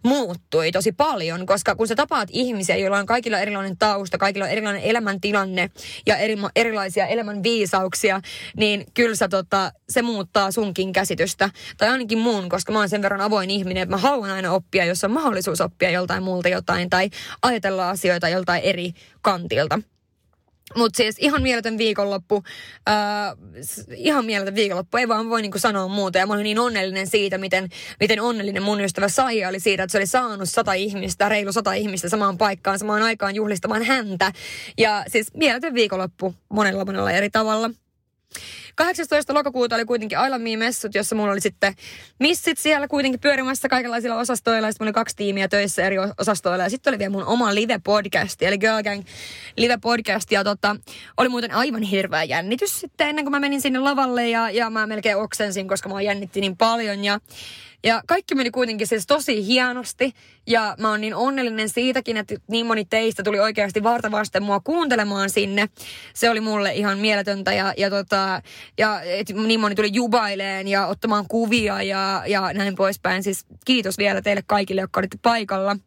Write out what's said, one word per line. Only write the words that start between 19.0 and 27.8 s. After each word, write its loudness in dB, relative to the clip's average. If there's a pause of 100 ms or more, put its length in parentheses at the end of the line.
kantilta. 0 (960)
Mut 2
siis 2
ihan 2
mieletön 0
viikonloppu. 0 (420)
Ää, 0 (260)
s-, -12 (100)
ihan 2
mieletön -2
viikonloppu. 0
Ei 2
vaan 0
voi 0
niinku -6
sanoa 2
muuta. 0
Ja 4
mä 0
olin -2
niin 0
onnellinen -2
siitä, 2
miten, 0 (300)